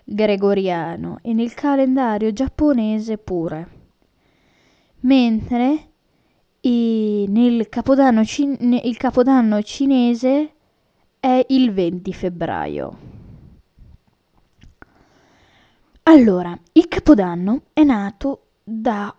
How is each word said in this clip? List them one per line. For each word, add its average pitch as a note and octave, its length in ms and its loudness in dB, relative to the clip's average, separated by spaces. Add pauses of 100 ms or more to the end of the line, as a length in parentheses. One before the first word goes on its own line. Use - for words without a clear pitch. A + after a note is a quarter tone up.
gregoriano G3 1160 -2
e A#3 140 -6
nel A#3 180 -2
calendario C4 800 0
giapponese A3 840 -2
pure, E3 500 -8 (1300)
mentre, B3 880 0 (680)
e A3 680 -2
nel A#3 400 0
Capodanno B3+ 560 2
cin-, C#4 360 -4
ne-, A#3+ 220 2
il A#3 140 -4
Capodanno A#3+ 640 2
cinese B3+ 920 0 (760)
è B3+ 220 2
il C4 240 2
venti F3+ 400 -4
febbraio. F2+ 840 -8 (3000)
Allora, F#3+ 520 6 (180)
il F4+ 120 4
Capodanno G3+ 760 0 (100)
è D#4 100 2
nato B3 680 -2 (120)
da G#3+ 560 -6